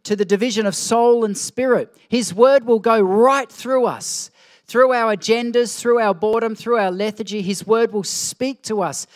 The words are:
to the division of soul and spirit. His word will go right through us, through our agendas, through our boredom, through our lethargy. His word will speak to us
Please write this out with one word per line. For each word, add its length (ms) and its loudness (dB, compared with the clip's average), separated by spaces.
to 120 -4
the 100 0
division 400 0
of 100 -2
soul 500 2
and 120 -4
spirit. 560 -2
His 260 -2
word 320 4
will 140 4
go 220 2
right 500 2
through 340 -2
us, 460 -8
through 260 4
our 220 0
agendas, 640 0
through 220 0
our 140 2
boredom, 420 -2
through 220 -2
our 140 2
lethargy. 500 -6
His 260 -6
word 240 2
will 120 -4
speak 600 -8
to 180 -4
us 240 -6